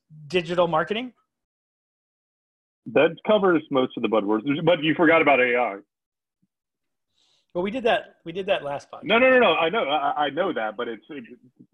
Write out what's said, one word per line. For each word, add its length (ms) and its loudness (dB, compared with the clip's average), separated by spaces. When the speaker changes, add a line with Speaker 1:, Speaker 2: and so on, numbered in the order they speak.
Speaker 1:
digital 400 0
marketing? 460 -2
Speaker 2:
That 180 2
covers 420 2
most 280 -2
of 40 -6
the 80 -2
buzzwords, 340 0
but 180 2
you 120 -2
forgot 260 4
about 180 4
A 160 2
I. 220 -2
Speaker 1:
Well, 100 -4
we 80 -4
did 140 -6
that. 300 0
We 80 -12
did 140 -8
that 180 -2
last 260 -10
podcast. 120 -16
Speaker 2:
No, 140 2
no, 120 6
no, 100 6
no. 140 4
I 160 0
know. 160 -2
I, 400 -2
I 40 -2
know 220 -2
that, 240 -6
but 140 -6
it's, 200 -12
it, 140 -14